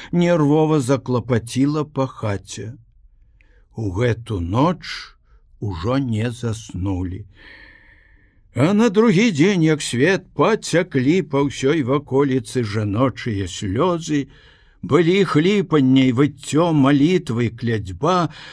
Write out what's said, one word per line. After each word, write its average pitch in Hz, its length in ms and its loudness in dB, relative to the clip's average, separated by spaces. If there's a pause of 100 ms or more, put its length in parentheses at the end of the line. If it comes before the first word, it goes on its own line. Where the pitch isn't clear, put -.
(100)
нервова 156 720 2
заклапаціла 127 1040 -2
па 139 260 -6
хаце. 110 640 -8 (1000)
У 101 200 -4
гэту 113 480 -2
ноч 127 720 -4 (460)
ужо 101 360 -4
не 120 340 -2
заснулі. 98 920 -6 (1300)
А 160 200 2
на 226 160 4
другі 214 420 4
дзень, 170 320 2
як 156 160 2
свет, 156 560 0
пацяклі 170 880 0
па 143 240 -2
ўсёй 135 400 -2
ваколіцы 131 800 -2
жаночыя 104 800 -4
слёзы, 151 800 -2 (540)
былі 175 420 4
хліпанне 147 840 4
і 120 80 0
выццё, 151 560 0
малітвы, 139 800 2
кляцьба 117 800 -4 (200)